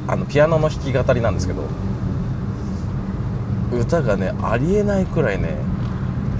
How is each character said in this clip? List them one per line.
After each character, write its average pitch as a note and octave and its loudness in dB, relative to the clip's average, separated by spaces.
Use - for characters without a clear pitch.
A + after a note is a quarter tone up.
あ G#2+ 0
の、 F#2 -2
ピ C#3+ 2
ア D#3 6
ノ D#3+ 4
の D#3 2
弾 - -6
き C3 -2
語 C3 2
り A#2+ 2
な A2+ 2
ん - 2
で - 0
す F#2 0
け F#2 0
ど、 - -4
歌 B2 2
が G#2 2
ね、 F#2 0
あ G#2+ 0
り D#3 2
え G#3 4
な G3+ 2
い F#3 2
く E3 0
ら B2+ 2
い - 0
ね、 E3 0